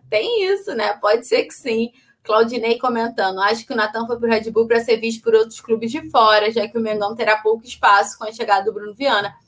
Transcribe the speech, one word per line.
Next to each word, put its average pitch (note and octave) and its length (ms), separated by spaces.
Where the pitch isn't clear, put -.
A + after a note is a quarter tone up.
tem G4 420
isso, G4 220
né? G#3+ 200
Pode G#3+ 340
ser - 160
que - 100
sim. A3+ 380
Claudinei A#3 560
comentando, A3+ 640
"Acho A3 220
que - 100
o - 20
Nathan A3+ 320
foi A#3 100
pro A#3 100
Red A3 220
Bull A3+ 160
pra A#3 140
ser A#3 180
visto A3+ 240
por A3+ 140
outros A3+ 260
clubes A3+ 300
de D#4+ 180
fora, G#3+ 420
já A3 160
que A3+ 120
o - 20
Mengão G#3+ 320
terá G#3+ 240
pouco A3 260
espaço G#3 540
com A#3+ 60
a G#3+ 80
chegada G3+ 340
do G#3 80
Bruno G#3 220
Viana." G#3+ 400